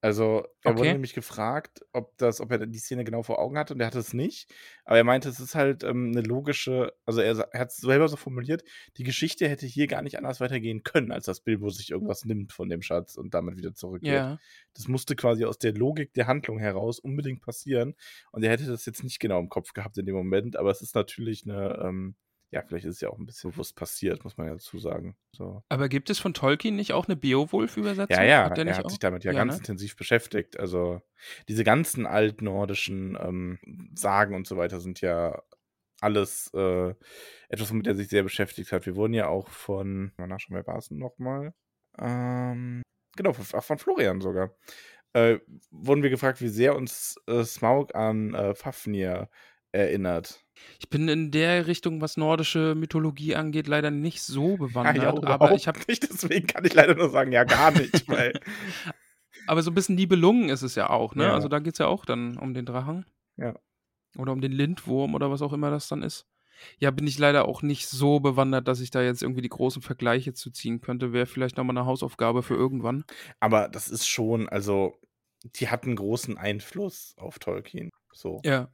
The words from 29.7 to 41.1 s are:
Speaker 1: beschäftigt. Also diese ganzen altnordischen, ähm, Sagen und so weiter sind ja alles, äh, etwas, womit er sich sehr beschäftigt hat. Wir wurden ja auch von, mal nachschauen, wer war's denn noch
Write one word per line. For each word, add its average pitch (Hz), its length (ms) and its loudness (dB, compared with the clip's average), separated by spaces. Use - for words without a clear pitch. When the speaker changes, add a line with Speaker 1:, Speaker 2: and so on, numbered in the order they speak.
Speaker 1:
beschäftigt. - 640 -2
Also 90 420 -2
diese 107 160 0
ganzen 123 420 4
altnordischen, 98 1120 0
ähm, 90 400 -6
Sagen 101 400 4
und 92 100 -4
so 98 120 -8
weiter 87 240 -2
sind 90 200 -8
ja 85 400 0
alles, 104 520 0
äh, 92 400 0
etwas, 104 220 -4
womit 110 160 0
er 104 80 2
sich 101 140 -4
sehr 101 140 4
beschäftigt 95 500 -4
hat. 92 120 -2
Wir 92 100 -6
wurden 110 180 0
ja 107 140 0
auch 92 220 -4
von, 98 680 -6
mal 90 100 -10
nachschauen, 95 300 -10
wer 90 100 -8
war's 90 220 -10
denn - 100 -12
noch 127 200 -12